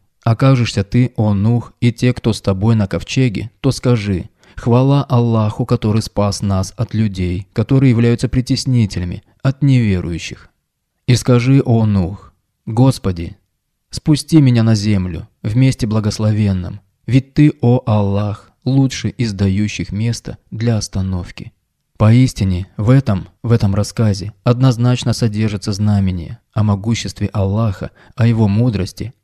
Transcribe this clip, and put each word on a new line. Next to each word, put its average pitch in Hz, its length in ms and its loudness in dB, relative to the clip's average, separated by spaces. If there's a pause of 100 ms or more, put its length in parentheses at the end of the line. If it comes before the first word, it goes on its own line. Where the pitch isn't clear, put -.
(240)
окажешься 117 600 2
ты, 123 320 0
о 107 180 2
Нух, 117 460 0
и 120 120 2
те, 123 220 0
кто - 180 -2
с - 80 -6
тобой 101 360 2
на 101 100 2
ковчеге, 110 640 -2 (100)
то 135 120 0
скажи: 101 580 -2 (240)
«Хвала 135 500 2
Аллаху, 117 600 0
который 113 340 0
спас 104 400 -2
нас 95 380 -2
от - 160 -6
людей, 92 580 -2
которые 135 380 2
являются 117 400 2
притеснителями, 120 920 -2 (200)
от 131 200 -2
неверующих». 101 840 0 (580)
И 123 80 2
скажи, 127 480 2
о 113 220 2
Нух: 98 480 -2 (320)
«Господи, 107 720 -2 (540)
спусти 156 500 2
меня 123 220 4
на 113 120 4
землю, 98 540 -2 (140)
в 107 140 -4
месте 131 300 2
благословенном, 104 920 -2 (260)
ведь 131 280 0
ты, 147 260 4
о 120 240 2
Аллах, 101 640 -2 (140)
лучший 131 460 0
из 110 240 -4
дающих 98 580 -2
место 113 460 -6 (120)
для 113 280 -2
остановки». 95 760 -6 (440)
Поистине, 107 800 2
в 107 140 0
этом, 120 360 2 (160)
в 113 80 -4
этом 107 240 2
рассказе 104 580 -2 (120)
однозначно 123 680 0
содержится 104 600 -2
знамение 98 640 -2 (140)
о 107 100 -2
могуществе 104 680 -2
Аллаха, 101 580 -2 (240)
о 117 100 0
его 113 220 2
мудрости, 107 680 -2 (120)